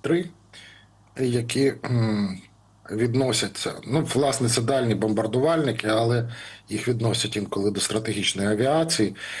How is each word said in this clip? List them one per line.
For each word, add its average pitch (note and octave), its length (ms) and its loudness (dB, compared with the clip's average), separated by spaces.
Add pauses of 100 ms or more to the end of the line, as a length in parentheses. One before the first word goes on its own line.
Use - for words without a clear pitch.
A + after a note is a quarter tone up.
три, E3+ 300 0 (840)
які, B2+ 580 2 (100)
м, G#2 540 0 (520)
відносяться, A#2+ 840 0 (140)
ну, C#3 180 0 (100)
власне, C3 340 2
це A#2+ 140 2
дальні A#2+ 320 2
бомбардувальники, A2 920 0
але A#2 420 2 (380)
їх G#2 200 -4
відносять A2+ 480 0
інколи G2+ 340 0
до G2 100 -4
стратегічної G2+ 680 -2
авіації. B2+ 680 2 (240)